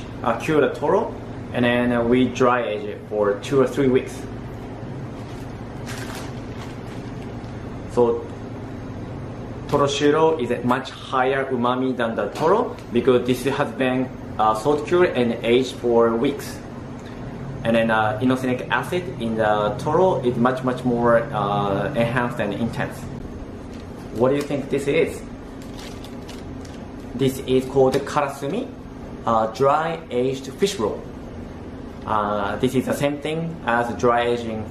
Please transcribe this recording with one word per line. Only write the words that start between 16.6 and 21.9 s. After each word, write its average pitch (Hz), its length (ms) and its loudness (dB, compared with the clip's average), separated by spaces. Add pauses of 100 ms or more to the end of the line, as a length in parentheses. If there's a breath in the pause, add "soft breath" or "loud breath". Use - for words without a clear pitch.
And 117 140 2
then, 113 140 4
uh, 110 300 2
inosinic 127 480 0
acid 135 360 0 (180)
in 113 140 -2
the 107 420 4
toro 160 420 4
is 123 160 2
much, 127 280 2
much 127 200 -2
more, 117 380 4 (100)
uh, 101 600 0